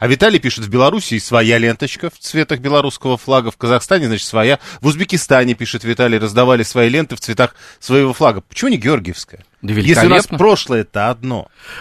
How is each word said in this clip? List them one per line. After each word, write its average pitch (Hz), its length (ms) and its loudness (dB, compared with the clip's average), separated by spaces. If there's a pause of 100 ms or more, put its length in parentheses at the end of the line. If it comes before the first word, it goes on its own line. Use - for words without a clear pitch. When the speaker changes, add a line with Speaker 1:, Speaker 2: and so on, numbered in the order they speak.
Speaker 1:
а 117 80 -2
Виталий 180 320 2
пишет: 117 240 -4
"В 101 40 -8
Белоруссии 127 500 0
своя 117 400 2
ленточка 117 520 -4
в - 80 -20
цветах 156 400 -4
белорусского 139 580 -2
флага, 127 360 -2
в - 40 -14
Казахстане, 127 520 0
значит, 107 180 -4
своя. 113 320 0 (220)
В 139 80 0
Узбекистане, — 143 680 0
пишет 110 300 -8
Виталий, — 117 340 0
раздавали 117 460 2
свои 120 240 0
ленты 139 260 -2
в - 60 -14
цветах 120 340 -2 (240)
своего 131 340 2
флага". 117 280 0
Почему - 300 -6
не 196 80 0
георгиевская? 107 640 -4 (180)
Speaker 2:
Да 101 120 -6
Speaker 1:
Если 107 180 2
у - 20 6
нас - 80 4
Speaker 2:
великолепно. 180 360 2
Speaker 1:
прошлое-то 120 720 0
одно. 120 380 -6 (340)